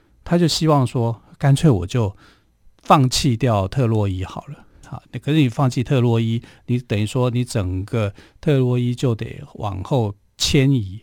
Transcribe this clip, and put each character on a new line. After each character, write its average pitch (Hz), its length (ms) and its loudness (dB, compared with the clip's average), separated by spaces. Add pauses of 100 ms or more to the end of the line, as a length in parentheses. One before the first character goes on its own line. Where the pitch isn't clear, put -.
(220)
他 175 160 0
就 175 80 4
希 156 220 0
望 143 180 4
说， 117 340 -2 (160)
干 139 200 4
脆 165 120 4
我 95 160 4
就 107 300 -2 (680)
放 143 260 4
弃 123 280 0
掉 107 300 0
特 127 200 -2
洛 107 220 0
伊 92 160 -6
好 - 240 -12
了， - 160 -18 (260)
啊， - 120 -14 (200)
可 143 100 -2
是 160 60 4
你 139 100 4
放 131 200 0
弃 123 140 -2
特 131 180 0
洛 117 200 2
伊， 113 200 -2 (260)
你 123 120 0
等 117 220 -4
于 107 60 -2
说 127 240 -2
你 123 140 -2
整 92 400 -4
个 104 280 -4 (280)
特 147 180 2
洛 123 200 0
伊 123 160 -2
就 120 200 -2
得 120 280 -10 (120)
往 95 280 -8
后 110 320 -2 (220)
迁 139 340 2
移 107 320 -2